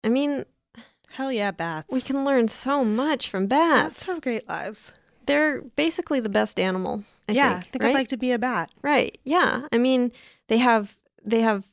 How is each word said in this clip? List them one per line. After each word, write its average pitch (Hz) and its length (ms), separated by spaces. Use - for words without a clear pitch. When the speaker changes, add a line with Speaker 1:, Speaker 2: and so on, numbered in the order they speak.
Speaker 1:
I 220 60
mean, 277 380
Speaker 2:
Hell 269 200
yeah, 202 200
bats. 165 400
Speaker 1:
We 254 100
can 277 240
learn 254 220
so 277 360
much 247 460
from 196 180
Speaker 2:
Bats 294 420
Speaker 1:
bats. - 80
Speaker 2:
have 349 140
great 233 280
lives. 180 420
Speaker 1:
They're 294 360
basically 302 580
the 220 100
best 208 300
animal, 185 440
I 208 60
Speaker 2:
Yeah, 247 200
Speaker 1:
think, 180 140
Speaker 2:
I - 40
think 233 120
Speaker 1:
right? 233 60
Speaker 2:
I'd 269 60
like 269 140
to 262 80
be 254 140
a 240 80
bat. 220 300
Speaker 1:
Right, - 420
yeah. 285 480
I 226 60
mean, 247 340
they 220 80
have, 226 400
they 226 180
have 214 320